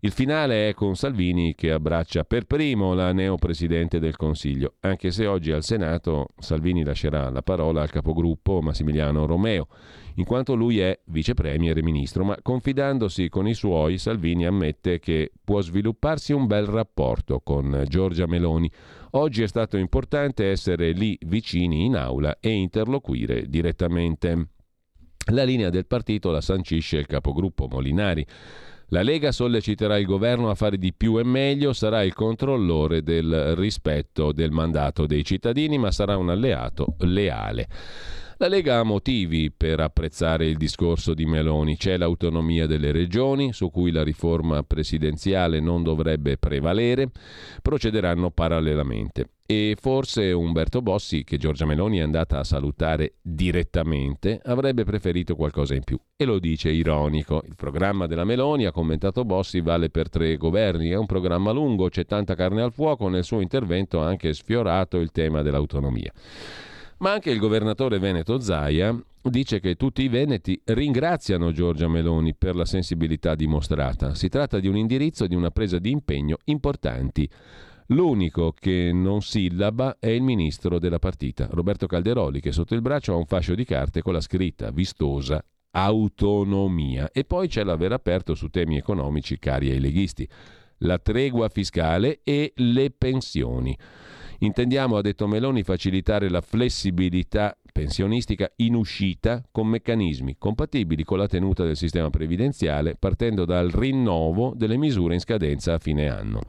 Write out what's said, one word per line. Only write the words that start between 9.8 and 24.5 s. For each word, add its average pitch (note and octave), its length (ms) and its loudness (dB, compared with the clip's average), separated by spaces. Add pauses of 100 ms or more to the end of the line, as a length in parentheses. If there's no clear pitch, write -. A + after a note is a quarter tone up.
in F2 60 -2
quanto B2+ 300 0
lui A#2 240 2
è F#2 280 0
vice D#2+ 280 0
premier D#2+ 460 2
e - 20 0
ministro, D#2 420 0
ma G2+ 160 0
confidandosi B2+ 880 0
con F#2+ 200 0
i A2+ 80 0
suoi F2 420 2
Salvini F2 480 0
ammette F2 540 0
che D#2 320 0 (120)
può G2+ 180 0
svilupparsi A2 720 -2
un C#3 140 2
bel G#2 220 2
rapporto D2 720 -2
con C#2 480 -2
Giorgia F2 400 0
Meloni. E2 420 2 (420)
"Oggi C3 300 0
è A2 60 0
stato G#2+ 300 -2
importante B2+ 720 0
essere F2 440 0
lì G2 340 0
vicini F2 600 0
in B2+ 100 2
aula C#2 440 -2
e A2+ 120 0
interloquire F#2+ 960 -2
direttamente". E2+ 1000 0 (840)